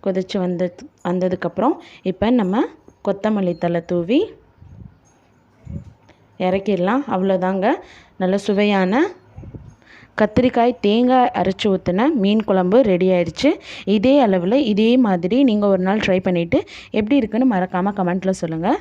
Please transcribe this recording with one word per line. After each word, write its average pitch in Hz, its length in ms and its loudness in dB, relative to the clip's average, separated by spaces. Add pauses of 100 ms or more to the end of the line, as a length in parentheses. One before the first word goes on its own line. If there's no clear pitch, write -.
கொதிச்சு 190 420 -4
வந்து-, 180 420 -6 (200)
வந்ததுக்கப்புறம் 185 640 -2 (280)
இப்ப 190 280 -2
நம்ம 226 340 0 (440)
கொத்தமல்லி 196 500 -2
தழை 170 280 -4
தூவி 180 340 0 (2250)
இறக்கிடலாம். 196 640 0 (120)
அவ்வளோதாங்க. 190 540 0 (500)
நல்ல 185 200 0
சுவையான 202 640 0 (1200)
கத்திரிக்காய் 240 600 2
தேங்காய் 247 520 2
அரைச்சு 190 320 -2
ஊத்துன 190 400 0 (160)
மீன் 208 220 2
குழம்பு 190 380 2
ரெடி 185 280 2
ஆயிடுச்சு. 180 400 0 (340)
இதே 247 420 4
அளவுல, 190 280 0
இதே 226 440 2
மாதிரி 202 460 2
நீங்க 208 240 2
ஒரு 190 140 2
நாள் 196 180 0
ட்ரை 190 200 0
பண்ணிட்டு 180 440 0 (280)
எப்படி 214 240 0
இருக்குன்னு 233 400 0
மறக்காம 185 440 -2
கமெண்ட்ல 185 300 -2
சொல்லுங்க. 175 520 -4